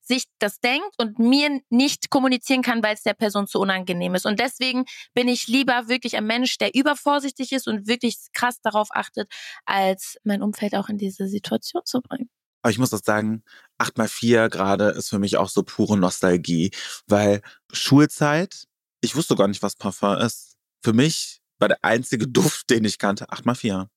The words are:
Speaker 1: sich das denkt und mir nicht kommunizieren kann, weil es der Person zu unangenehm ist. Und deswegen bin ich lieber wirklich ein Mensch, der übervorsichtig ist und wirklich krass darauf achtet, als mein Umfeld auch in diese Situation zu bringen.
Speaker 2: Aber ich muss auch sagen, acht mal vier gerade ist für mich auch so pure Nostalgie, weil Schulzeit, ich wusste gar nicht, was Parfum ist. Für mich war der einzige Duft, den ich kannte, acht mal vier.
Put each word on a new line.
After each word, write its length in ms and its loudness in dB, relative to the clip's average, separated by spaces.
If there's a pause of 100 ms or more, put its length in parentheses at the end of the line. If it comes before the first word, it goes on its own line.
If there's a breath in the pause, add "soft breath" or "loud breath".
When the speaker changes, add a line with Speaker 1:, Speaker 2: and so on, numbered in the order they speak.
Speaker 1:
sich 240 -4 (140)
das 220 -2
denkt 360 -2
und 220 -4
mir 400 4 (100)
nicht 400 2
kommunizieren 520 2
kann, 220 0
weil 100 0
es 100 -10
der 120 0
Person 320 0
zu 120 -2
unangenehm 560 -2
ist. 100 -2
Und 140 0
deswegen 460 -2 (280 loud breath)
bin 140 2
ich 200 -2
lieber 420 0
wirklich 260 -2
ein 100 -2
Mensch, 320 0
der 160 -2
übervorsichtig 800 0
ist 160 -2
und 180 -4
wirklich 300 0 (160)
krass 300 -4
darauf 300 0
achtet, 380 -6 (360 loud breath)
als 580 0
mein 180 -2
Umfeld 320 -4
auch 140 -4
in 100 -6
diese 300 -6
Situation 560 -4
zu 160 -4
bringen. 300 -10 (320)
Speaker 2:
Aber 100 2
ich 80 -2
muss 140 0
auch 100 -4
sagen, 400 0 (340 soft breath)
acht 200 -4
mal 100 0
vier 400 2
gerade 440 2
ist 180 -6
für 100 -2
mich 160 0
auch 140 2
so 140 0
pure 340 0
Nostalgie, 760 2 (360 loud breath)
weil 340 4 (320 loud breath)
Schulzeit, 920 2 (340)
ich 160 -2
wusste 180 0
gar 140 4
nicht, 120 -6
was 140 -4
Parfum 440 -2
ist. 360 -4 (260)
Für 120 2
mich 480 0 (180)
war 80 4
der 160 2
einzige 440 0
Duft, 420 0
den 160 4
ich 120 -2
kannte, 320 -2
acht 160 -10
mal 100 2
vier. 420 -4